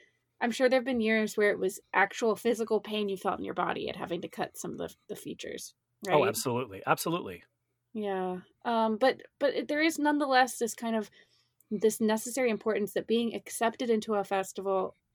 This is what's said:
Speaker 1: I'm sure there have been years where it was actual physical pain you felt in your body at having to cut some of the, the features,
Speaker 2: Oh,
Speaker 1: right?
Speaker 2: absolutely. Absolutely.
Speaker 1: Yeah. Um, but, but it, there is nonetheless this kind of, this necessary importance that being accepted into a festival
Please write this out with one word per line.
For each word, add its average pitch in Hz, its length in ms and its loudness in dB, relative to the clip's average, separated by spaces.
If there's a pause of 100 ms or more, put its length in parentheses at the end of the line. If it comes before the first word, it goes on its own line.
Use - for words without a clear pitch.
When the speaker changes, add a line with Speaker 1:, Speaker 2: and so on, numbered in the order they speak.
(400)
Speaker 1:
I'm 233 100 0
sure 254 180 4
there 262 120 6
have 240 60 -4
been 254 140 0
years 220 360 2
where 208 140 6
it - 80 0
was 190 220 -2 (120)
actual 196 440 2
physical 220 440 0
pain 214 280 -4
you 196 80 -4
felt 190 220 -4
in 190 60 -6
your 190 100 -6
body 175 340 -2
at - 80 -6
having 175 260 -6
to 170 60 -8
cut - 280 -8
some - 160 -10
of - 60 -10
the, 165 160 -8 (140)
the - 80 -8
features, - 580 -12 (340)
Speaker 2:
Oh, 151 120 6
Speaker 1:
right? 123 80 4
Speaker 2:
absolutely. 117 580 -4
Absolutely. 156 560 -2 (500)
Speaker 1:
Yeah. 190 460 -4 (260)
Um, 220 340 2
but, - 240 2 (180)
but 285 140 2
it, 240 140 -4
there 302 140 0
is 320 160 2
nonetheless 285 600 2
this 226 160 -2
kind 226 220 -4
of, 208 140 -4 (600)
this 214 300 2
necessary 226 500 0
importance 208 420 -2
that 175 160 -2
being 233 260 2
accepted 226 560 -2
into 220 240 2
a 196 100 2
festival 190 680 -2 (200)